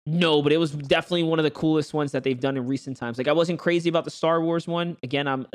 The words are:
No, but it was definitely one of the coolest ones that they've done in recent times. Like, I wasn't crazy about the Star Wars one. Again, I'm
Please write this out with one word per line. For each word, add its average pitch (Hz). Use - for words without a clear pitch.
No, 156
but 143
it 156
was 165
definitely 160
one 160
of 156
the 151
coolest 156
ones 147
that 135
they've 131
done 135
in 123
recent 135
times. 120
Like, 131
I 147
wasn't 165
crazy 170
about 165
the -
Star 165
Wars 165
one. 170
Again, 139
I'm 135